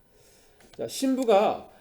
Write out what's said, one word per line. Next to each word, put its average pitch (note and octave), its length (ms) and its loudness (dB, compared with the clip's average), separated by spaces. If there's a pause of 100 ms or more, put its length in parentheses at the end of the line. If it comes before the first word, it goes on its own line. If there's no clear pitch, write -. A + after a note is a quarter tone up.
(760)
자, A#2 100 -8
신부가, A3+ 920 0